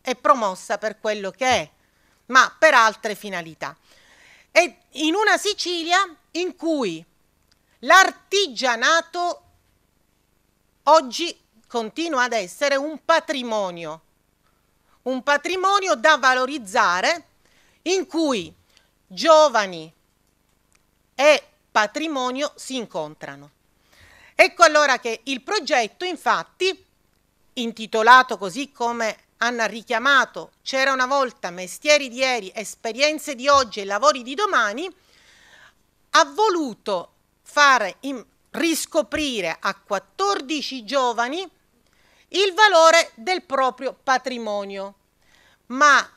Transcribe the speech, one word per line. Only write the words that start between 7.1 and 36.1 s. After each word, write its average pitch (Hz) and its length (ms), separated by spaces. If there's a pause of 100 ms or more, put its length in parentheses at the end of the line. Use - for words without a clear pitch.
l'artigianato 320 1600 (1400)
oggi 302 560 (280)
continua 247 560
ad 240 100
essere 233 420
un 285 300
patrimonio, 214 960 (1040)
un 254 180
patrimonio 359 720
da 294 240
valorizzare, 254 1080 (580)
in 359 240
cui 254 440 (540)
giovani 202 880 (1200)
e 285 280 (260)
patrimonio 262 880
si - 220
incontrano. 151 720 (840)
Ecco 349 280
allora 302 360
che 226 260
il 269 160
progetto, 269 640
infatti, 359 800 (680)
intitolato 226 840
così 196 340
come 233 540 (120)
hanno 233 280
richiamato, 226 840 (180)
C'era 269 240
una 254 140
volta, 254 420
mestieri 262 600
di 233 80
ieri, 247 360
esperienze 269 800
di 247 140
oggi 269 320
e 196 60
lavori 247 360
di 254 140
domani, 285 520 (1200)